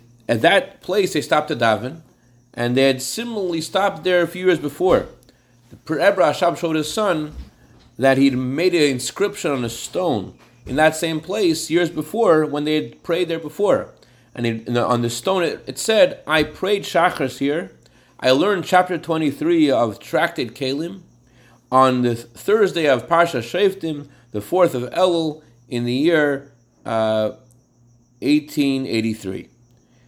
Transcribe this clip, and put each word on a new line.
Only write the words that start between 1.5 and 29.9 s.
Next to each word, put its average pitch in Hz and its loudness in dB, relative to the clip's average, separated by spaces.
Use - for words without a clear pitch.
daven, 117 0
and 120 -2
they 135 4
had 131 0
similarly 202 -6
stopped 170 -2
there 180 2
a 165 0
few 185 -4
years 175 4
before. 147 0
The - -8
Rebbe 190 2
Rashab 170 2
showed 160 -2
his 151 -2
son 160 -2
that 131 4
he'd 135 4
made 139 -2
an 160 2
inscription 147 -2
on 127 -2
a 117 -4
stone 120 -4
in 131 -6
that 156 4
same 165 -4
place 180 -2
years 170 2
before 165 2
when 147 -4
they 156 0
had 139 -4
prayed 175 -2
there 165 -4
before. 147 0
And 120 -4
it, 113 -4
in 120 -2
the, 120 2
on 120 2
the 117 0
stone 190 -2
it, 139 -4
it 127 -12
said, 202 2
"I 156 2
prayed 190 -2
Shachris 165 0
here. 156 -2
I 127 4
learned 180 0
chapter 180 2
twenty-three 160 0
of 117 0
Tractate 156 -4
Kelim 151 -6
on 127 4
the 120 2
th-, - -14
Thursday 180 0
of 131 2
Parsha 165 2
Shoftim, 165 -2
the 104 -6
fourth 165 2
of 123 -2
Elul, 165 0
in 120 -4
the 120 -2
year, 147 0
uh, 110 0
eighteen 139 0
eighty-three." 101 -4